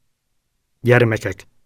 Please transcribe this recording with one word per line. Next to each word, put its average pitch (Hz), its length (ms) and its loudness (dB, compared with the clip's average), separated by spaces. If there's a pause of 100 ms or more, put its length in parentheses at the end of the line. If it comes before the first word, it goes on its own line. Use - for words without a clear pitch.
(800)
Gyermekek, 113 680 -2 (180)